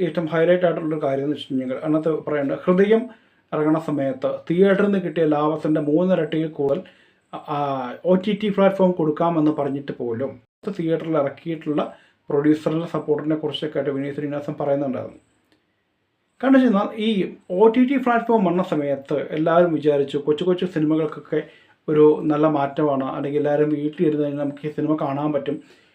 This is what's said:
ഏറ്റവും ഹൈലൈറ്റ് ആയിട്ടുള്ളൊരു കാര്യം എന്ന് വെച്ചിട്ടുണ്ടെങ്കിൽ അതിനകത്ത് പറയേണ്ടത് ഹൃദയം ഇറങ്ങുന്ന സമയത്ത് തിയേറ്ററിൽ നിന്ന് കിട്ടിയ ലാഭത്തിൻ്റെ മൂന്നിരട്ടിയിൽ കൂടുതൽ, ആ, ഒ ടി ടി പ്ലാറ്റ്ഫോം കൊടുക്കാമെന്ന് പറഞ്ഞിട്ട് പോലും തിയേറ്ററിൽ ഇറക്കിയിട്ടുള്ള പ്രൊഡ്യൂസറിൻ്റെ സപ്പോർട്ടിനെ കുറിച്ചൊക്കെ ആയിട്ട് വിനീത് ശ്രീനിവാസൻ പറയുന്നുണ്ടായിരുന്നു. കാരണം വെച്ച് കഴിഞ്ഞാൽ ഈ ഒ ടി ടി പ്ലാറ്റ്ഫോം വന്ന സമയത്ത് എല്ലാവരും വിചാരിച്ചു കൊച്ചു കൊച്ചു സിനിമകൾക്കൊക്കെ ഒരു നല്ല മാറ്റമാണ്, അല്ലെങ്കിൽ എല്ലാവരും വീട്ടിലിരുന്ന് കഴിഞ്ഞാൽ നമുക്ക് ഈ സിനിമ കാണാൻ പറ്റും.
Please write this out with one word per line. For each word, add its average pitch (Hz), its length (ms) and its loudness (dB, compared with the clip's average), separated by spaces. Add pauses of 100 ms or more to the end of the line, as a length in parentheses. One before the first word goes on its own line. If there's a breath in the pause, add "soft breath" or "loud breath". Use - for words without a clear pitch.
ഏറ്റവും 160 260 -2
ഹൈലൈറ്റ് 175 360 4
ആയിട്ടുള്ളൊരു 160 360 -2
കാര്യം 139 220 -2
എന്ന് 147 120 -2
വെച്ചിട്ടുണ്ടെങ്കിൽ 131 460 -4
അതിനകത്ത് 156 300 0 (120)
പറയേണ്ടത് 147 380 -2
ഹൃദയം 202 400 4 (480 loud breath)
ഇറങ്ങുന്ന 156 380 0
സമയത്ത് 135 420 -2 (160)
തിയേറ്ററിൽ 190 400 4
നിന്ന് 196 180 0
കിട്ടിയ 165 280 0
ലാഭത്തിൻ്റെ 156 560 0
മൂന്നിരട്ടിയിൽ 160 680 0
കൂടുതൽ, 143 240 0 (720 soft breath)
ആ, 143 40 -4 (480)
ഒ 185 100 6 (100)
ടി 208 160 0
ടി 214 140 0
പ്ലാറ്റ്ഫോം 190 460 4
കൊടുക്കാമെന്ന് 156 580 2
പറഞ്ഞിട്ട് 139 420 -4
പോലും 120 320 -4 (460)
തിയേറ്ററിൽ 160 420 -2
ഇറക്കിയിട്ടുള്ള 151 600 -4 (460 loud breath)
പ്രൊഡ്യൂസറിൻ്റെ 156 640 0
സപ്പോർട്ടിനെ 151 480 -2
കുറിച്ചൊക്കെ 151 400 -6
ആയിട്ട് 139 160 -2
വിനീത് 139 220 -6
ശ്രീനിവാസൻ 147 420 -6
പറയുന്നുണ്ടായിരുന്നു. 135 580 -4 (1200)
കാരണം 269 140 4
വെച്ച് 254 140 6
കഴിഞ്ഞാൽ 202 180 2 (180)
ഈ 226 40 2 (460)
ഒ 214 200 6
ടി 254 140 4
ടി 277 140 0
പ്ലാറ്റ്ഫോം 226 460 2
വന്ന 175 120 0 (100)
സമയത്ത് 143 460 -2 (200)
എല്ലാവരും 165 400 4
വിചാരിച്ചു 143 400 0 (100)
കൊച്ചു 151 200 0
കൊച്ചു 180 180 0 (100)
സിനിമകൾക്കൊക്കെ 156 640 -2 (480 loud breath)
ഒരു 151 180 6 (260)
നല്ല 151 140 4 (120)
മാറ്റമാണ്, 139 480 0 (100)
അല്ലെങ്കിൽ 143 260 -2
എല്ലാവരും 147 360 2
വീട്ടിലിരുന്ന് 147 480 -2
കഴിഞ്ഞാൽ 143 180 -4
നമുക്ക് 139 240 -8
ഈ 151 100 -6
സിനിമ 151 160 0 (100)
കാണാൻ 143 320 -2
പറ്റും. 143 200 -4 (400 soft breath)